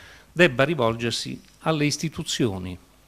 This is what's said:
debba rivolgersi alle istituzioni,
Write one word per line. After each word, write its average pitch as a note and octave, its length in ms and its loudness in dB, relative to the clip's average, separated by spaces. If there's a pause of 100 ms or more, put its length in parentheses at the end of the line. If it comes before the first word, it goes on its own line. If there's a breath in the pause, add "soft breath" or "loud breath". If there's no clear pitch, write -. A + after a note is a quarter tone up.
(320 loud breath)
debba C#3 320 4
rivolgersi A#2+ 760 0 (200)
alle D#3 260 0
istituzioni, A2 880 -4 (320)